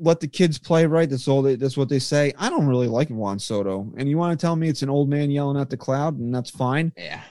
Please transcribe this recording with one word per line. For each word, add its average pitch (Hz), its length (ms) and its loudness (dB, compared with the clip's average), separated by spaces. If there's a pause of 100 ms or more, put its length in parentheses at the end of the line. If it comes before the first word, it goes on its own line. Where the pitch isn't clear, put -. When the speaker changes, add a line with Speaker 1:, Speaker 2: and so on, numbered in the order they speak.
Speaker 1:
let 165 180 4
the 156 80 -4
kids 170 300 2
play, 165 280 4
right? 160 220 2
That's 131 200 -2
all 139 120 4
they, 135 160 2
that's 127 200 -2
what 135 120 0
they 143 120 0
say. 143 360 2
I 196 140 -2
don't 240 160 2
really 123 220 4
like 123 220 0
Juan 104 280 -4
Soto. 101 580 -4
And 135 120 -2
you 147 100 0
wanna 170 180 0
tell 165 200 0
me 160 120 0
it's 147 140 -2
an 139 80 -2
old 143 180 2
man 147 220 0
yelling 143 300 0
at 139 100 -4
the 135 60 -4
cloud, 139 420 -2
and 120 160 -4
that's 127 160 -6
fine. 143 460 -2
Speaker 2:
Yeah. 78 340 -12